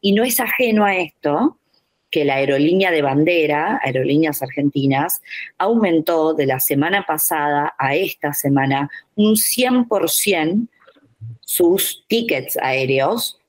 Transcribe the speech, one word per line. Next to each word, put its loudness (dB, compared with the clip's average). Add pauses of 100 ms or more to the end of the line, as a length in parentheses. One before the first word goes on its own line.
Y 2
no 2
es -2
ajeno 0
a 2
esto -2 (580)
que 2
la 0
aerolínea 2
de 2
bandera, 2
Aerolíneas 0
Argentinas, -2 (360)
aumentó 2
de 0
la 0
semana 0
pasada -2
a -2
esta -2
semana 0 (260)
un 4
cien 0
por 0
cien 0 (720)
sus 0
tickets -2
aéreos 0 (120)